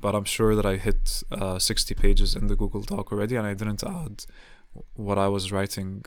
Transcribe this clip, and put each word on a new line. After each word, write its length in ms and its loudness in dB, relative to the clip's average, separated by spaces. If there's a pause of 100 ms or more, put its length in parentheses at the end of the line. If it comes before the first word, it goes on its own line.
But 160 0
I'm 80 -2
sure 320 2
that 100 2
I 100 2
hit, 540 2
uh, 300 -4
sixty 340 0
pages 400 6
in 140 0
the 80 2
Google 260 -2
Doc 300 -6
already, 240 0
and 100 0
I 80 -2
didn't 300 -4
add 400 -8 (720)
what 240 -2
I 100 2
was 240 -2
writing 540 -4